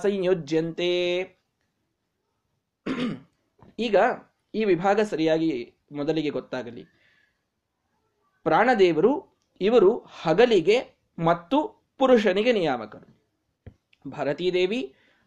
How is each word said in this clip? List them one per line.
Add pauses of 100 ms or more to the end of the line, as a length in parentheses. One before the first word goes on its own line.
ಸಂಯೋಜ್ಯಂತೆ." (2500)
ಈಗ (600)
ಈ
ವಿಭಾಗ
ಸರಿಯಾಗಿ (180)
ಮೊದಲಿಗೆ
ಗೊತ್ತಾಗಲಿ. (1600)
ಪ್ರಾಣದೇವರು (200)
ಇವರು
ಹಗಲಿಗೆ (240)
ಮತ್ತು (140)
ಪುರುಷನಿಗೆ
ನಿಯಾಮಕರು, (800)
ಭಾರತೀ
ದೇವಿ (320)